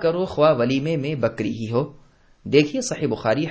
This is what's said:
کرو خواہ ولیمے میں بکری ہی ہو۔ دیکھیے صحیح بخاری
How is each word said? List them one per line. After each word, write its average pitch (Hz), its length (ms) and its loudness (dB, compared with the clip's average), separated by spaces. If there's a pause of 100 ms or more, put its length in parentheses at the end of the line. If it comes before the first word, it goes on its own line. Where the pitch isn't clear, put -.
کرو 175 220 0
خواہ 156 300 4
ولیمے 135 420 0
میں 147 180 -4
بکری 113 360 -2
ہی 113 200 -6
ہو۔ 135 220 0 (520)
دیکھیے 147 380 4
صحیح 151 260 -6
بخاری 117 420 0